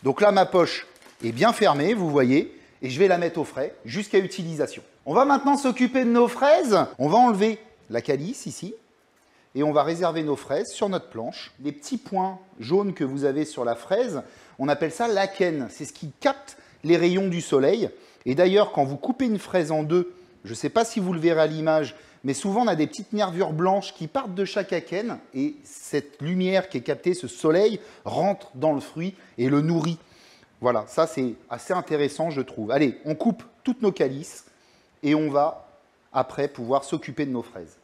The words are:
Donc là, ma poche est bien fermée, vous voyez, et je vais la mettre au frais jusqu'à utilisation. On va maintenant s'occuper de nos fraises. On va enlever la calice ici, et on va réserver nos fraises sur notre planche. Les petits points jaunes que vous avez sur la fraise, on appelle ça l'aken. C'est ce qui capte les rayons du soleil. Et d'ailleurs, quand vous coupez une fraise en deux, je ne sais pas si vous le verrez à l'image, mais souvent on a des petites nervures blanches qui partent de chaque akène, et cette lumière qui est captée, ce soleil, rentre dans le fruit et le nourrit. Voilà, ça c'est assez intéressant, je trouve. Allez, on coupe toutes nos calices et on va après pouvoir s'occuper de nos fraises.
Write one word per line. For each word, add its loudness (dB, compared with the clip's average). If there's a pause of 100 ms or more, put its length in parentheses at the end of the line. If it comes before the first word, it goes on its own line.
Donc 0
là, 8
ma 6
poche 2 (380)
est -2
bien 2
fermée, 2
vous -2
voyez, 2 (220)
et -6
je -8
vais 6
la 4
mettre -2
au -2
frais -8 (120)
jusqu'à 0
utilisation. -4 (240)
On -4
va 4
maintenant 2
s'occuper 0
de 2
nos 4
fraises. 4 (200)
On 2
va 4
enlever 4 (320)
la -2
calice -4
ici, -12 (800)
et 0
on 2
va 4
réserver -2
nos -2
fraises -6
sur -4
notre -6
planche. -12
Les -6
petits -10
points -4 (200)
jaunes 0
que -4
vous -4
avez 0
sur -6
la 0
fraise, -4 (360)
on -4
appelle 0
ça -2
l'aken. 0
C'est -14
ce -14
qui -14 (100)
capte -2 (280)
les 6
rayons 2
du -4
soleil. 2 (340)
Et 0
d'ailleurs, 4
quand 2
vous -4
coupez -2
une 0
fraise -2
en 0
deux, 0 (320)
je -12
ne -8
sais -4
pas 2
si -4
vous -2
le -4
verrez 4
à 4
l'image, 0 (300)
mais -2
souvent -2
on 2
a 2
des 0
petites -12
nervures -2
blanches 0
qui -12
partent -6
de -4
chaque -4
akène, -6 (160)
et -2 (100)
cette -8
lumière 0
qui -6
est -6
captée, -2
ce -6
soleil, 2 (280)
rentre -2
dans 0
le -2
fruit -8 (220)
et 0
le 4
nourrit. 0 (640)
Voilà, 0
ça 0
c'est -4 (160)
assez -4
intéressant, -2
je -4
trouve. -6
Allez, 2
on -4
coupe -2 (200)
toutes -4
nos 2
calices -4 (560)
et 2
on 0
va 0 (460)
après -2
pouvoir -2
s'occuper -6
de -6
nos -4
fraises. -16